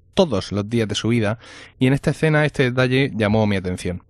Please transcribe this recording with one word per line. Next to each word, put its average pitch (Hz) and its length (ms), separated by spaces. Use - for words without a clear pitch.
todos 127 380
los 101 180
días 113 180
de 104 60
su - 140
vida, 113 320
y 131 80
en 135 60
esta 147 180
escena 151 340
este 135 240
detalle 131 460
llamó 107 320
mi 101 80
atención. 90 540